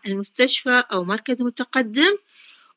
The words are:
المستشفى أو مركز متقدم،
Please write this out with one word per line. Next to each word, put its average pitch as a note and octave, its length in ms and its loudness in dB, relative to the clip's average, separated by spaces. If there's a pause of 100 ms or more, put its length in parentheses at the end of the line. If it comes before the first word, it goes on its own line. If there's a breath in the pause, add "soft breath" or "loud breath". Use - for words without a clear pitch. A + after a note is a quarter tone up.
المستشفى B3 840 0
أو F#3 120 -2
مركز A3+ 380 -4
متقدم، B3+ 760 0 (600 soft breath)